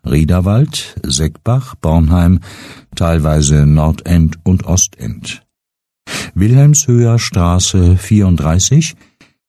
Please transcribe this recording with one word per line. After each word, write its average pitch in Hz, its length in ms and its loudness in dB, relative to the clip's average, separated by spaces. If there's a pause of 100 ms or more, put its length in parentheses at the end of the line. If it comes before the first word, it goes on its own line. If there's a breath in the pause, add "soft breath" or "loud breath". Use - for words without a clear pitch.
Riederwald, 90 960 -2
Seckbach, 113 720 -4
Bornheim, 85 680 0 (540 loud breath)
teilweise 76 720 0
Nordend 80 800 0
und 92 200 0
Ostend. - 800 -6 (920 loud breath)
Wilhelmshöher 120 840 2
Straße 90 800 0
vierunddreißig 92 960 0 (540 soft breath)